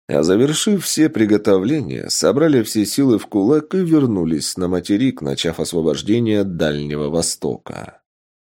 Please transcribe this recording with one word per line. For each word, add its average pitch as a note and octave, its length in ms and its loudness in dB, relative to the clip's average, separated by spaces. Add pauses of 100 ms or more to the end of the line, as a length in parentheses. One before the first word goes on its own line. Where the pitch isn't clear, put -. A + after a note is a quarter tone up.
А D2 160 2
завершив C#3+ 640 2
все D3+ 240 0
приготовления, G#2 1000 0
собрали C3 540 2
все G#2 220 -2
силы C3 340 2
в - 80 -8
кулак C#3+ 480 0
и F#3+ 40 0
вернулись A2 760 0
на F2+ 140 -4
материк, G2+ 520 0
начав D2+ 380 -4
освобождение G2 840 0
Дальнего D2 640 -4
Востока. D2 920 -6 (440)